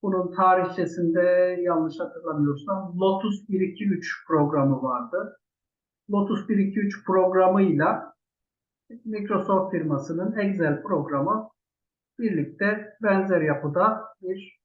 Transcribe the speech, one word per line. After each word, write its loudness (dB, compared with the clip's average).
bunun 0
tarihçesinde 2
yanlış -2
hatırlamıyorsam -4
Lotus 0
bir 0
iki -4
üç -4
programı 2
vardı. -6
Lotus 0
bir 2
iki 0
üç -4
programıyla 4
Microsoft -2
firmasının -4
Excel 0
programı -2
birlikte -4
benzer 2
yapıda 0
bir -12